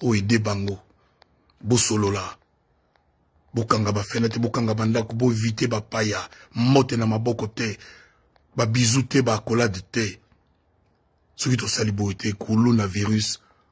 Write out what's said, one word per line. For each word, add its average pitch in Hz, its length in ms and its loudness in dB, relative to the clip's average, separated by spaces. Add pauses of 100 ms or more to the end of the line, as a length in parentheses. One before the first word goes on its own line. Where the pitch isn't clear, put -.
o 120 120 2
aide 107 240 2
bango. 101 380 -2 (840)
Bosolola. 104 760 0 (1160)
Bokanga 110 380 0
ba 104 100 -2
fenêtre, 117 380 -2
bokanga 113 340 0
ba 110 120 0
ndako, 113 280 -2
bo 123 160 2
éviter 113 380 -2
ba 113 120 -4
paya, 104 480 -4 (240)
mote 127 440 4
na 117 100 0
maboko 110 400 0
te, 107 320 -6 (800)
ba 120 100 2
bisou 120 380 2
te, 135 180 2
ba 113 140 2
accolade 113 440 0 (120)
te. 104 280 -4 (1160)
Soki 127 200 0
tosali 107 360 -2
boye 101 240 -4
te, 107 160 -4
coronavirus 107 1080 0 (320)